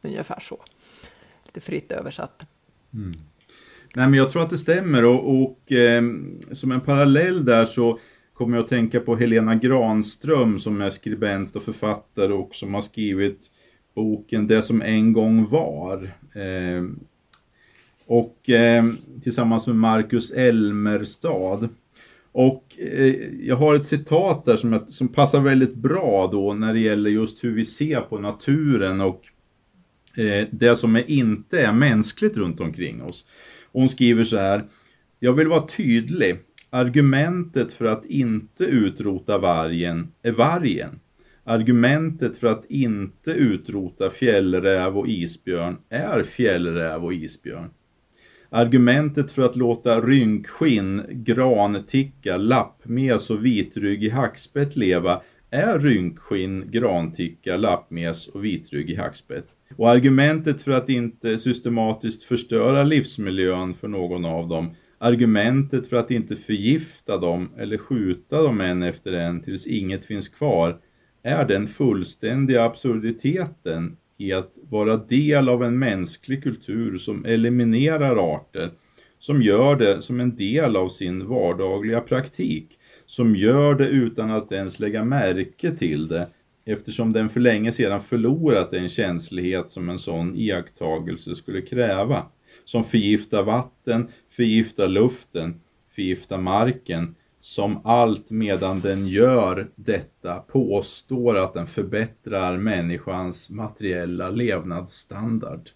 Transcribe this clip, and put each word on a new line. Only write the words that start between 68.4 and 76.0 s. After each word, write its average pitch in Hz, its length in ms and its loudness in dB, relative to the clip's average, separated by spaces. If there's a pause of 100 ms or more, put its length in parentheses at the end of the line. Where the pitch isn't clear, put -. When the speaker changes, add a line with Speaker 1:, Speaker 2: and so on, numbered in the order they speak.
Speaker 2:
dem 120 180 2
en 90 220 -2
efter 90 300 -4
en 85 300 -4
tills 95 240 -10
inget 95 380 -6
finns 101 240 -10
kvar, 87 500 0 (440)
är 139 220 -2
den 104 220 0
fullständiga 120 1000 0
absurditeten 113 1300 -4 (220)
i 95 140 -6
att 95 200 -4 (100)
vara 107 340 0
del 139 520 2
av 123 160 2
en 120 140 0
mänsklig 123 640 -4